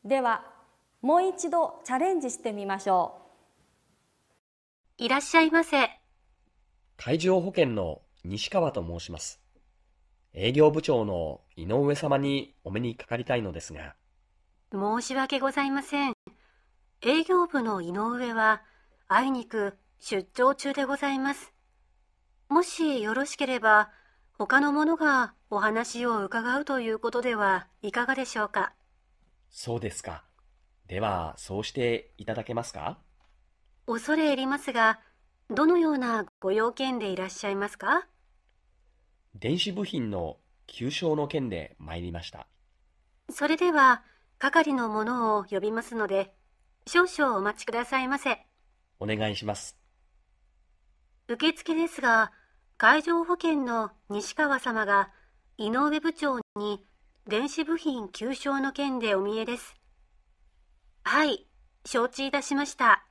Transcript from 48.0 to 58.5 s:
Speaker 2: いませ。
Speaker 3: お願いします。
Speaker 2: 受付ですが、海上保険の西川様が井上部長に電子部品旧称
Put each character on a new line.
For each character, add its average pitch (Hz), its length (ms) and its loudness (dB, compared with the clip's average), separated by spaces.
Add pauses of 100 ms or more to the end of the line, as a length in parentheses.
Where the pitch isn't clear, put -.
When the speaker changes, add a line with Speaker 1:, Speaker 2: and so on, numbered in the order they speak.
Speaker 2:
い 254 60 -4
ま 277 100 -2
せ。 - 300 -2 (520)
Speaker 3:
お 104 60 -6
願 107 260 0
い 98 40 -4
し 104 100 -10
ま 107 80 -2
す。 - 240 -12 (1500)
Speaker 2:
受 240 240 0
付 320 240 -4
で 330 120 2
す - 140 -10
が、 226 300 4 (440)
海 277 260 6
上 339 220 0
保 349 120 0
険 320 260 0
の 233 300 -2 (180)
西 208 260 -6
川 277 240 2
様 226 260 -2
が 196 260 2 (460)
井 214 120 -4
上 294 320 2
部 330 100 0
長 277 280 -2 (160)
に 208 280 -6 (440)
電 220 200 0
子 320 160 -4
部 320 140 -2
品 254 320 -6
旧 247 240 -6
称 277 260 -2